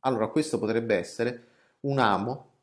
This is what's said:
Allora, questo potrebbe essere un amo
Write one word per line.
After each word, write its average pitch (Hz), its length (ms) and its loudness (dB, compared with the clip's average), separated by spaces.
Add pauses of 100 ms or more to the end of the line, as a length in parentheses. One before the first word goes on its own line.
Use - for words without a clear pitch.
Allora, 113 260 0
questo 151 320 0
potrebbe 110 360 0
essere 117 520 -4 (340)
un 139 160 -2
amo 113 640 0